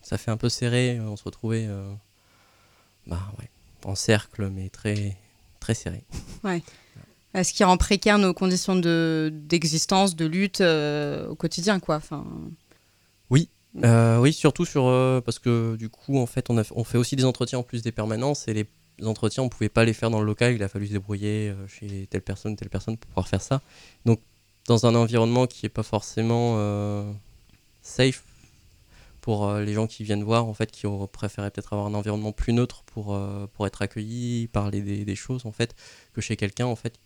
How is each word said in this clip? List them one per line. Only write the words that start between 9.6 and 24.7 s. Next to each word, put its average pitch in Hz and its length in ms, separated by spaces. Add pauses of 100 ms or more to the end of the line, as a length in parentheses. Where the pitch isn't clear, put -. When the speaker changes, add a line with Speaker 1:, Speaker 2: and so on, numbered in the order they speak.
Speaker 2:
de 160 80
lutte, 190 340
euh, 147 680
au 160 80
quotidien, 180 440
quoi. 160 160
Enfin 151 300 (1040)
Speaker 1:
Oui. 147 180 (360)
Euh, 117 340
oui, 139 160
surtout 160 320
sur, 135 220
euh, 127 340
parce - 180
que 113 380
du 113 100
coup, 135 320
en 120 60
fait, - 240
on 117 80
a 107 60
f-, - 120
on 117 80
fait - 140
aussi 123 180
des 131 80
entretiens 127 360
en 123 40
plus 117 180
des 113 120
permanences, 113 560
et 110 40
les 107 120 (400)
entretiens, 110 380
on 123 60
pouvait 107 200
pas 113 160
les 113 80
faire 113 160
dans 110 100
le 107 60
local, 120 280
il 104 100
a 95 40
fallu 101 200
se 101 60
débrouiller, 104 560
euh, 98 180
chez 98 420
telle 95 140
personne, 101 340
telle 95 120
personne 110 280
pour - 100
pouvoir - 220
faire 95 120
ça. 135 200 (440)
Donc, 117 140 (460)
dans 113 200